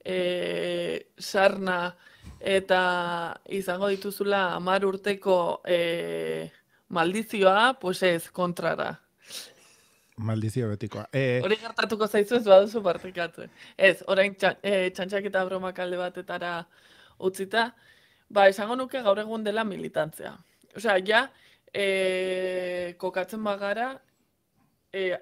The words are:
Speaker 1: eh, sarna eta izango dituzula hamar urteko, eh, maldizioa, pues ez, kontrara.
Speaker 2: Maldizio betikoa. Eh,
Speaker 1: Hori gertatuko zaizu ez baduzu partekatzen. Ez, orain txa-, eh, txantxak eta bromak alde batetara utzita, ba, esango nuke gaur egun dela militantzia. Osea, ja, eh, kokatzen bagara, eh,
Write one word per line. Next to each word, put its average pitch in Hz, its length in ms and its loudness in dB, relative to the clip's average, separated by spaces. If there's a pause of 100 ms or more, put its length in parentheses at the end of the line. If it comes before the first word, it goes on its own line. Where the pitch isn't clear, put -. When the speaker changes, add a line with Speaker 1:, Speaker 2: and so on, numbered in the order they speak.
Speaker 1:
eh, 175 1040 -4 (100)
sarna 190 800 2 (420)
eta 180 1040 0 (100)
izango 190 380 -2
dituzula 196 680 0
hamar 185 300 0
urteko, 190 800 0
eh, 170 840 -2 (400)
maldizioa, 196 880 4
pues 185 240 -4
ez, 170 260 2
kontrara. 170 680 -2 (1200)
Speaker 2:
Maldizio 110 520 -2
betikoa. 104 420 -8
Eh, 127 320 0
Speaker 1:
Hori 202 140 0
gertatuko 220 500 -4
zaizu 208 300 2
ez 226 80 -4
baduzu 208 380 8
partekatzen. 175 640 -4 (240)
Ez, 185 340 4
orain 196 280 2
txa-, 190 260 2
eh, 190 300 0
txantxak 196 340 -4
eta 190 200 0
bromak 185 340 -6
alde 180 180 -4
batetara 175 680 -6 (540)
utzita, 190 540 -2 (580)
ba, 202 160 8
esango 208 280 0
nuke 262 260 -4
gaur 202 180 2
egun 220 240 -6
dela 214 200 -2
militantzia. 165 760 -6 (380)
Osea, 202 280 2
ja, 220 220 2 (480)
eh, 185 1200 -2
kokatzen 185 460 -6
bagara, 202 460 -4 (1040)
eh, 185 280 -2